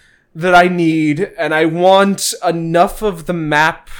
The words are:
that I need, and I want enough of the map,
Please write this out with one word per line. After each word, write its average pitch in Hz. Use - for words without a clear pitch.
that 175
I 180
need, 160
and 156
I 160
want 190
enough 170
of 180
the 180
map, 156